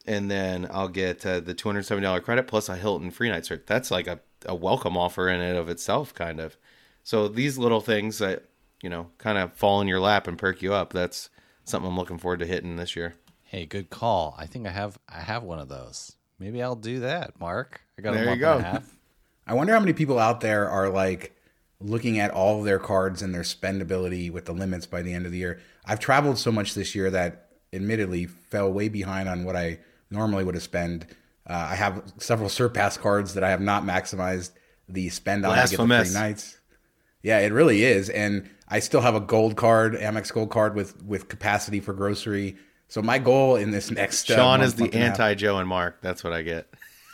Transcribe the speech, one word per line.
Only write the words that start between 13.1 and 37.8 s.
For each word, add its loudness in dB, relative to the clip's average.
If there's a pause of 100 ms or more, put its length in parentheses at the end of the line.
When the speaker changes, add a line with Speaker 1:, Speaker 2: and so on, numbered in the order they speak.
Speaker 2:
Hey, -12
good -10
call. -2
I -14
think -12
I -8
have, -8
I -18
have -8
one -10
of -14
those. -16 (220)
Maybe -10
I'll -6
do -8
that, -8
Mark. -8 (160)
I -16
got -2
a 0
Speaker 1:
There 0
you 2
Speaker 2:
month 0
Speaker 1:
go. 4
Speaker 2:
and 0
a -6
half. -8 (260)
Speaker 3:
<laughs> -20
I -2
wonder 4
how 8
many 4
people 2
out 4
there 2
are, 2
like, 0 (460)
looking 0
at 2
all 4
of -4
their 4
cards 0
and -4
their -4
spendability -4
with -10
the -8
limits -4
by -8
the -6
end -6
of -8
the -6
year. -6 (260)
I've -2
traveled 4
so 0
much 0
this -4
year 0
that -2 (260)
admittedly -2
fell -2
way 0
behind -4
on -4
what -4
I -4 (320)
normally 0
would -2
have -6
spent. -4 (440)
Uh, -4
I -4
have 0 (140)
several -2
Surpass 0
cards 0
that 0
I 4
have 0
not 0
maximized -4 (360)
the -4
spend -2
on 4
to 6
get 4
the 0
free 4
Speaker 1:
Blasphemous. 6
Speaker 3:
nights. -4 (640)
Yeah, 6
it 4
really 8